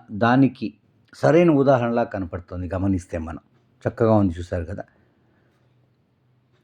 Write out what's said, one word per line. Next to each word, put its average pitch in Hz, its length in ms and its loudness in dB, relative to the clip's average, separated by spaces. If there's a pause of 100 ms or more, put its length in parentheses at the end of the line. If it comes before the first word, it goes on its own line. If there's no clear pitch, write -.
(180)
దానికి 120 500 2 (460)
సరైన 160 380 4
ఉదాహరణలా 120 520 2
కనపడుతుంది 90 640 -8
గమనిస్తే 92 500 -4
మనం. 80 240 -10 (420)
చక్కగా 113 300 0
ఉంది 98 220 2
చూశారు 87 300 -8
కదా. 92 180 -12 (1800)